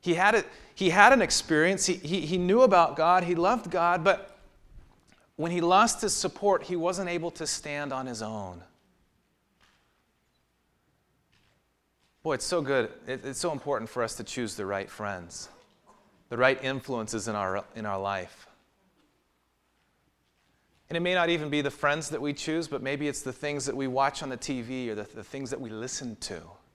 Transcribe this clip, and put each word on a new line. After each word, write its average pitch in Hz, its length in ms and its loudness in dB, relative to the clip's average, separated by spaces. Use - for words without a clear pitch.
He 170 140 2
had 202 200 4
a, 208 80 4
he 190 140 2
had 202 240 10
an 247 80 6
experience. 175 640 2
He, 185 80 0
he, 165 280 -4
he 156 160 -2
knew 185 260 6
about 175 340 6
God. 175 260 4
He 175 120 0
loved 175 360 0
God. 175 320 2
But - 340 2
when 165 140 -2
he 175 100 0
lost 185 400 4
his 202 120 -2
support, 190 500 0
he 180 120 -4
wasn't 180 340 -2
able 170 220 -4
to 160 160 -8
stand 147 460 -6
on 131 120 -6
his 117 160 -8
own. 101 400 -8
Boy, 156 120 -2
it's 123 120 -4
so 175 160 0
good. 135 300 0
It, 131 160 -8
it's 131 160 -8
so 170 140 -2
important 120 360 -4
for 123 140 -4
us 113 120 -4
to 110 100 -10
choose 117 300 -6
the 104 100 -6
right 98 240 -4
friends, 92 580 -10
the 127 80 -10
right 127 260 4
influences 117 680 -6
in 107 60 -2
our, 98 280 -2
in 110 80 -10
our 101 120 -4
life. 98 480 -6
And 165 80 -4
it 170 40 -2
may 180 120 0
not 170 160 2
even 151 200 0
be 147 120 0
the 143 100 -2
friends 147 380 0
that 143 100 -6
we 143 140 -4
choose, 160 340 -4
but 139 140 -6
maybe 139 260 -4
it's 139 140 -6
the 131 100 -8
things 147 360 -6
that 127 80 -4
we 135 120 -2
watch 135 360 0
on 139 60 -8
the 127 80 -8
T 131 240 -6
V 123 280 -8
or 107 60 -4
the, 104 80 -8
the 101 200 -16
things 135 280 -10
that 131 100 -8
we 117 80 -12
listen 113 520 -10
to. 87 200 -10